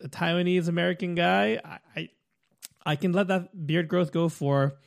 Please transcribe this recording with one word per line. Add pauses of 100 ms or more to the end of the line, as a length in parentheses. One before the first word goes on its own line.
a
Taiwanese
American
guy,
I, (160)
I, (760)
I
can
let
that
beard
growth
go
for